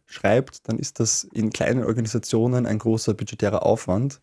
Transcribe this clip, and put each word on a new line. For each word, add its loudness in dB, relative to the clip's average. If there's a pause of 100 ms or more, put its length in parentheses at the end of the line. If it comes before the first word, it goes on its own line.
schreibt, 0
dann -2
ist -8
das -2
in -2
kleinen 0
Organisationen 0
ein 0
großer 0
budgetärer -2
Aufwand, 0